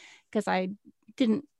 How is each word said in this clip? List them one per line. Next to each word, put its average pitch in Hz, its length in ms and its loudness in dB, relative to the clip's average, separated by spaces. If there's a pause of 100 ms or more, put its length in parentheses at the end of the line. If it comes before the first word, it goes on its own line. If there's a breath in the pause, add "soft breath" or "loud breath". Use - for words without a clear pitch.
(300 soft breath)
'cause 208 160 -2
I 185 240 -2 (460)
didn't, 220 300 2 (140)